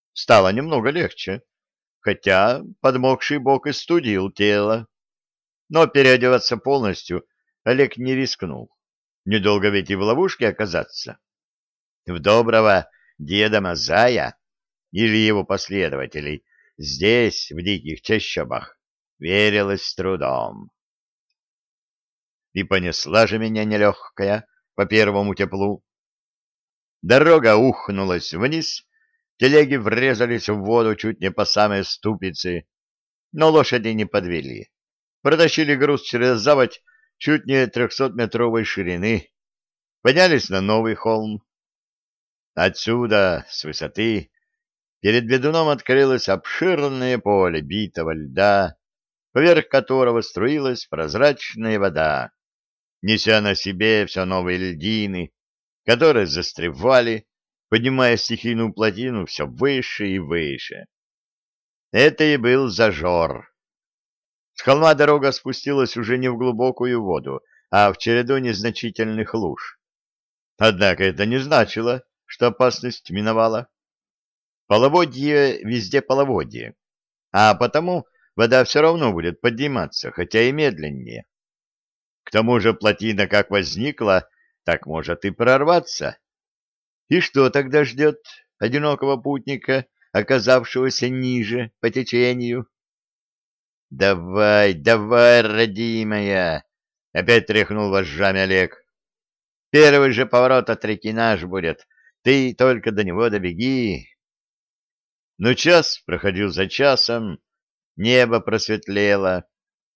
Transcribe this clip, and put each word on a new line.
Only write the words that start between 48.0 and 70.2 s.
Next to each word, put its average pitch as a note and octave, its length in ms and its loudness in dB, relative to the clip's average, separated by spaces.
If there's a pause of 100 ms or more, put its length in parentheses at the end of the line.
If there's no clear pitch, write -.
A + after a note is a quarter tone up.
льда, E2 640 0 (560)
поверх D#3 340 4
которого B2+ 540 2
струилась B2+ 640 -4
прозрачная A2 920 -2
вода, D#2 540 -2 (720)
неся A2 400 2
на G#2 120 0
себе G#2 520 0
всё F#2 200 -6
новые F2+ 320 -2
льдины, F#2 760 -6 (520)
которые B2 400 4
застревали, G2 1000 -2 (420)
поднимая B2 460 2
стихийную A2+ 580 -4
плотину G#2+ 520 -4
всё - 200 -8
выше B2+ 640 -4
и F#2+ 120 -4
выше. D2+ 640 -8 (1080)
Это D#3 320 4
и D3+ 140 4
был B2+ 320 2
Зажор. E2+ 800 0 (1080)
С - 20 -14
холма D3+ 320 4
дорога C#3+ 380 4
спустилась C3+ 640 -2
уже A#2+ 220 -2
не B2+ 120 -2
в A#2+ 80 -4
глубокую B2 640 -2
воду, C2+ 400 -6 (300)
а G2+ 220 4
в - 40 -10
череду B2 420 0
незначительных A2 960 -4
луж. G2 460 -8 (800)